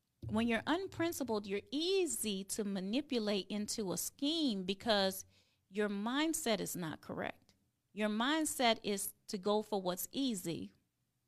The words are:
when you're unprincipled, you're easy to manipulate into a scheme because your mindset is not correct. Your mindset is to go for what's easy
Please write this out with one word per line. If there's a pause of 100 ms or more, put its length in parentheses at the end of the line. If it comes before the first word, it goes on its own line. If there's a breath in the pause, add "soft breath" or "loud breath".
(320)
when
you're
unprincipled,
you're (100)
easy
to
manipulate
into
a
scheme
because (460 soft breath)
your
mindset
is
not
correct. (400)
Your
mindset
is (140)
to
go
for
what's
easy (560)